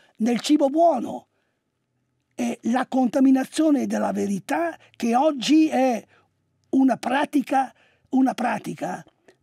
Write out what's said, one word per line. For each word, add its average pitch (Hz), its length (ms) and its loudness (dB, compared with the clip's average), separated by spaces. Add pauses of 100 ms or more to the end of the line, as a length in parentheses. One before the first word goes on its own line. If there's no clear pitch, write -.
(180)
nel 226 220 0
cibo 294 300 2
buono. 311 580 0 (1080)
È 240 300 -6
la 247 240 -2
contaminazione 262 1000 2
della 208 260 -4
verità 202 640 -4 (200)
che 233 200 -2
oggi 294 520 2
è 254 360 0 (640)
una 262 280 2
pratica, 269 720 -2 (380)
una 262 240 2
pratica, - 720 -6 (380)